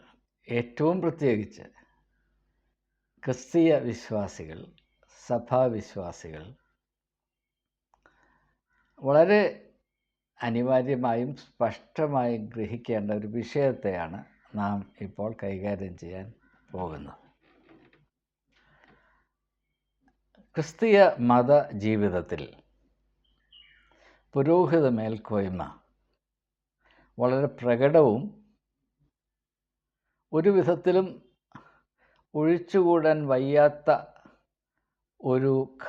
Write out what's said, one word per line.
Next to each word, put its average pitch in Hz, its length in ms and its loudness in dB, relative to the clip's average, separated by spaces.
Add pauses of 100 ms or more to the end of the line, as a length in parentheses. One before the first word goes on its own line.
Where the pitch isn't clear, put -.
(500)
ഏറ്റവും 147 500 -2
പ്രത്യേകിച്ച് 143 640 -2 (1600)
ക്രിസ്തീയ 156 540 0
വിശ്വാസികൾ, 98 880 -8 (600)
സഭാവിശ്വാസികൾ 104 1300 -4 (2500)
വളരെ 165 680 2 (720)
അനിവാര്യമായും 123 960 -2
സ്പഷ്ടമായും 120 1080 -4
ഗ്രഹിക്കേണ്ട 110 640 -6
ഒരു 107 160 -6
വിഷയത്തെയാണ് 107 1000 -4 (300)
നാം 101 460 -6
ഇപ്പോൾ 95 420 -10
കൈകാര്യം 98 540 -8
ചെയ്യാൻ 92 360 -16 (400)
പോകുന്നത്. 76 420 -12 (3250)
ക്രിസ്തീയ 202 680 4 (100)
മത 123 500 4
ജീവിതത്തിൽ 101 840 -2 (1800)
പുരോഹിത 156 560 4
മേൽക്കോയ്മ 107 920 -4 (1400)
വളരെ 131 280 0
പ്രകടവും 135 1000 2 (1900)
ഒരു 160 160 2
വിധത്തിലും 180 760 2 (1120)
ഒഴിച്ചുകൂടാൻ 165 920 2
വയ്യാത്ത 143 720 2 (1200)
ഒരു 131 580 0 (100)